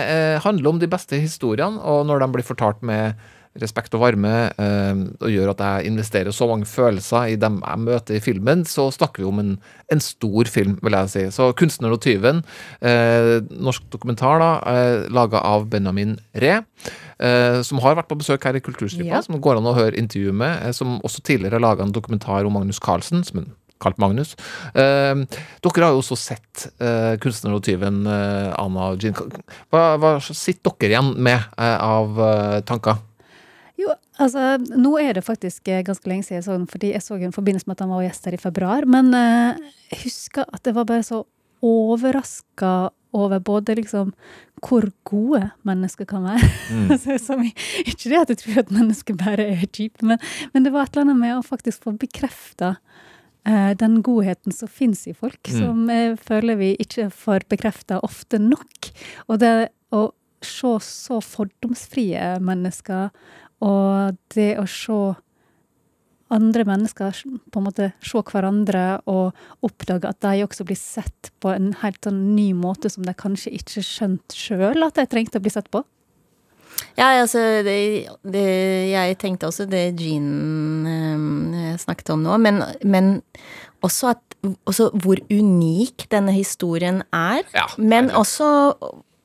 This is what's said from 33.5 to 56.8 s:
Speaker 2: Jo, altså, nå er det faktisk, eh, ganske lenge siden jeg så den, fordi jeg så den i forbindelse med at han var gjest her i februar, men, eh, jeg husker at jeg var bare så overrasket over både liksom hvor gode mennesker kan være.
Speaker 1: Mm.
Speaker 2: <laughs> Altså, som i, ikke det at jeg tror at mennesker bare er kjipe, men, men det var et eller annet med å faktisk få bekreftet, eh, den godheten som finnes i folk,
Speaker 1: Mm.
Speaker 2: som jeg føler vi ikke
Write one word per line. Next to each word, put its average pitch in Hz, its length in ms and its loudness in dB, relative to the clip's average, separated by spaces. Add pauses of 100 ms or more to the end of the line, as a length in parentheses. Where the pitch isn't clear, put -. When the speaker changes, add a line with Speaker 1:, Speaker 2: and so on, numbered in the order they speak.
Speaker 2:
Jo, 392 120 -2 (280)
altså, 269 400 2 (200)
nå 262 140 6 (100)
er 269 120 0
det 185 100 -2
faktisk, - 440 -6
eh, 185 140 0
ganske 185 240 -6
lenge 185 180 -4
siden 180 140 -8
jeg 170 80 -8
så 190 80 -2
den, 180 120 -2
fordi 202 260 -4
jeg 208 100 -4
så 208 160 -10
den 180 140 -4
i - 20 -10
forbindelse 196 320 0
med 190 80 -6
at - 80 -8
han 190 80 -4
var 185 140 0
gjest 180 200 -6
her 175 120 -6
i - 60 -10
februar, 196 440 -2
men, 254 280 6
eh, 240 420 4 (340)
jeg - 140 -12
husker - 420 -8
at - 180 -14
jeg 240 100 0
var 240 120 0
bare 233 160 0
så 220 220 -6 (380)
overrasket 226 1300 0 (200)
over 202 280 2
både 208 360 0
liksom 208 360 -4 (500)
hvor 226 240 4 (180)
gode 208 460 0 (120)
mennesker 185 440 -4
kan 190 180 -4
være. 220 240 4 (220)
Speaker 1:
Mm. 208 200 0
Speaker 2:
<laughs> 277 40 6
Altså, 262 240 -2
som 262 240 -2
i, 233 80 0 (340)
ikke - 260 -6
det 320 100 4
at 277 120 2
jeg 220 80 -4
tror 226 220 0
at 190 120 -2
mennesker 220 440 2
bare 208 340 0
er 175 140 0
kjipe, - 360 -8
men, 226 160 2 (340)
men 262 120 4
det 269 80 2
var 285 140 0
et - 100 -12
eller 285 120 4
annet 269 120 4
med 240 160 0
å 254 80 -4
faktisk - 400 -8
få 214 140 -6
bekreftet, - 800 -6 (680)
eh, 202 280 4
den 226 280 4
godheten 196 520 0
som - 160 -12
finnes 226 360 0
i 170 60 -10
folk, - 300 -10
Speaker 1:
Mm. - 160 -4
Speaker 2:
som 226 300 2
jeg 233 300 0
føler 220 380 0
vi 190 200 2
ikke 214 340 -4